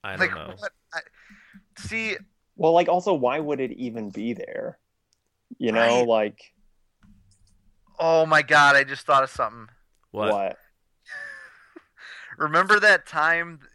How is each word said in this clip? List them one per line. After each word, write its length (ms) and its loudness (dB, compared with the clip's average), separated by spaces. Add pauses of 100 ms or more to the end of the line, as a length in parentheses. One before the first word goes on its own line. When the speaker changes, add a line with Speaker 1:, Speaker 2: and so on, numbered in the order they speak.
Speaker 1:
I 140 -12
don't 40 -12
Speaker 2:
Like, 140 -2
Speaker 1:
know. 220 -16
Speaker 2:
what? 140 -12 (220)
I, 60 -12 (760)
see. 400 -8 (380)
Speaker 3:
Well, 180 2
like, 160 4
also, 240 0
why 260 -2
would 200 -6
it 140 -6
even 360 -10
be 240 -8
there? 460 -12 (800)
You 120 -2
know, 280 2
Speaker 2:
Right. 80 0
Speaker 3:
like. 440 -2 (1500)
Speaker 2:
Oh 280 2
my 160 4
God! 340 6
I 80 6
just 220 -8
thought 180 4
of 60 -4
something. 380 -8 (440)
Speaker 1:
What? 220 -4
Speaker 3:
What? 240 -4 (920)
Speaker 2:
<laughs> 920 -20
Remember 440 2
that 260 4
time 520 -2 (160)